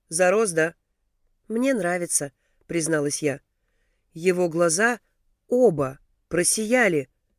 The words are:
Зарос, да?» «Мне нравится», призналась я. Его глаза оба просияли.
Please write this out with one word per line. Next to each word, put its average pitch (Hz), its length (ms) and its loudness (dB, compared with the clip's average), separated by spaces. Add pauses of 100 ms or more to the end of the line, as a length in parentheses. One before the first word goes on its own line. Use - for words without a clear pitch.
Зарос, 185 420 2
да?» 160 240 0 (720)
«Мне 247 260 0
нравится», 175 580 -2 (360)
призналась 156 560 -2
я. 139 160 -2 (720)
Его 180 360 0
глаза 175 500 0 (480)
оба 160 520 2 (280)
просияли. 196 840 0 (300)